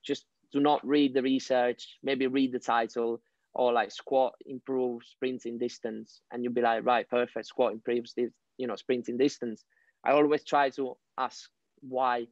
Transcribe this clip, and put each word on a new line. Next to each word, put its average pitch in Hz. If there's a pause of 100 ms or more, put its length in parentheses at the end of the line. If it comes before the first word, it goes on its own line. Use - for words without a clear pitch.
Just - (280)
do 143
not 147
read 139
the 135
research, 127
maybe 135
read 131
the 123
title, 117 (320)
or 123
like 110
squat 131 (100)
improve 127
sprinting 127
distance, 110 (100)
and 123
you'll 123
be 123
like, 117
"Right, 120
perfect, 120
squat 120
improves 120
this, 123 (280)
you 127
know, 104
sprinting 123
distance." 123 (400)
I 127
always 147
try 143
to 131 (200)
ask - (320)
why. 127